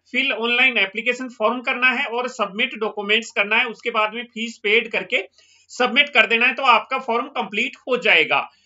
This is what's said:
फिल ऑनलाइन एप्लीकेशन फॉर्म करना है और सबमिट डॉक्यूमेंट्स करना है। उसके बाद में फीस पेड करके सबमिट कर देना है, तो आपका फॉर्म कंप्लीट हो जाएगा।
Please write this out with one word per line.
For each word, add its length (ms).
फिल 200
ऑनलाइन 460
एप्लीकेशन 520
फॉर्म 320
करना 300
है 140
और 220
सबमिट 480
डॉक्यूमेंट्स 560
करना 240
है। 100
उसके 240
बाद 240
में 100
फीस 400
पेड 280
करके 320
सबमिट 400
कर 160
देना 200
है, 80
तो 100
आपका 360
फॉर्म 260
कंप्लीट 460
हो 100
जाएगा। 520